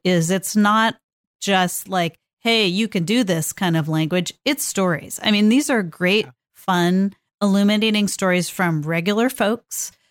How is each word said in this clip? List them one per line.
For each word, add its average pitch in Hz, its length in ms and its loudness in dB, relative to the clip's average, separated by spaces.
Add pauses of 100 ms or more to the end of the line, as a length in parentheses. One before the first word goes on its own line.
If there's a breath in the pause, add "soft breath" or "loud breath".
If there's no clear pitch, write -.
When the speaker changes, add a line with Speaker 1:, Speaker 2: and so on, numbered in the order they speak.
Speaker 1:
is 175 260 2
it's 185 240 -2
not 214 420 2 (440)
just 185 480 -2
like, 180 300 -2 (220)
"Hey, 226 260 2
you 196 220 0
can 180 160 -2
do 226 200 2
this" 165 300 -2
kind 170 220 0
of 156 120 -2
language. 160 460 -2 (100)
It's - 200 -2
stories. - 580 -4
I 214 80 0
mean, 208 180 4
these 277 220 2
are 226 120 0
great, 180 440 -2
Speaker 2:
Yeah. 127 40 -18 (240)
Speaker 1:
fun, 185 600 0 (260)
illuminating 208 680 2
stories 180 420 0
from 165 320 -2
regular 175 480 0
folks, - 640 -4 (180)